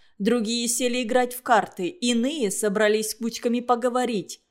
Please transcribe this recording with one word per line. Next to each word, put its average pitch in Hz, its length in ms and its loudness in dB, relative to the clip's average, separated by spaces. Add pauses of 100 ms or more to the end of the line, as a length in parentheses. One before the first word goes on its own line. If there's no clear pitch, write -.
(200)
другие 233 480 0
сели 247 360 0
играть 247 300 0
в - 80 -12
карты, 226 460 2
иные 240 640 0
собрались 214 640 0
кучками 233 440 -2
поговорить. 240 920 -2